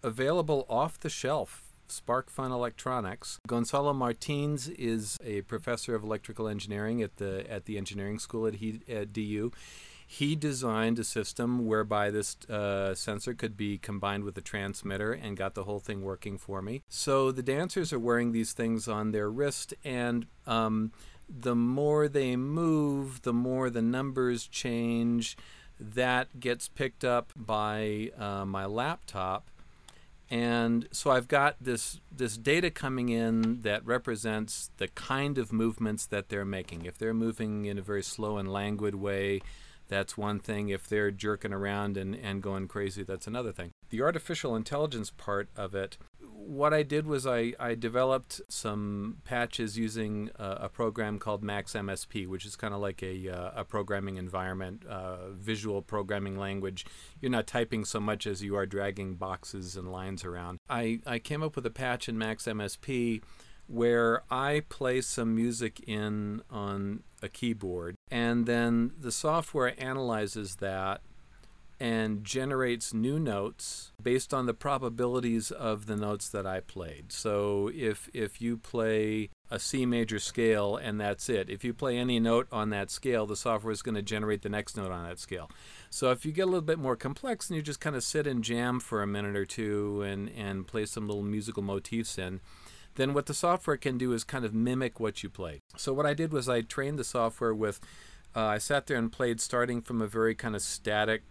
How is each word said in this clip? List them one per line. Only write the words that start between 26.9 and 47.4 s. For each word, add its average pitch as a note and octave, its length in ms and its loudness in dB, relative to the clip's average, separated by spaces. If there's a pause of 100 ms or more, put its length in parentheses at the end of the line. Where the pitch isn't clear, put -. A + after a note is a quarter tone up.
up B2 300 2
by, G#2+ 840 0
uh, G2+ 280 -2
my G2 200 -2
laptop. G#2 840 -2 (800)
And A#2 640 4
so - 180 2
I've B2+ 160 6
got D3 340 4
this, B2 400 -2 (100)
this A#2+ 260 -2
data D#3 340 4
coming C3 380 -2
in A2+ 540 4
that G#2+ 220 0
represents A2 920 -2
the F#2+ 80 0
kind C#3 520 0
of A2 140 0
movements A2 540 2
that G2+ 220 -2
they're G2+ 160 -2
making. F#2 400 -6
If F2+ 140 -8
they're A2+ 160 0
moving A2 500 0
in G2+ 140 -2
a F#2+ 40 -6
very G2+ 220 -2
slow G#2+ 340 -2
and G2 140 -2
languid G2+ 420 0
way, G2 460 0 (480)
that's G2 280 0
one G#2 220 0
thing. G#2 300 -2
If G2 200 -2
they're G#2 220 4
jerking G#2 420 -2
around G2+ 440 0
and, F#2+ 180 -2
and G2 260 -4
going F#2+ 280 -4
crazy, G2 340 -4
that's F#2 240 -6
another A#2 240 -4
thing. F2 220 -8 (160)
The A#2 140 0
artificial D#3 520 0
intelligence B2+ 560 -2
part G2+ 460 -2
of G2 180 -6
it, G2 240 -4 (220)
what C#3 520 0
I D#3 120 6
did D3+ 240 2
was C3+ 180 2
I, A#2+ 320 4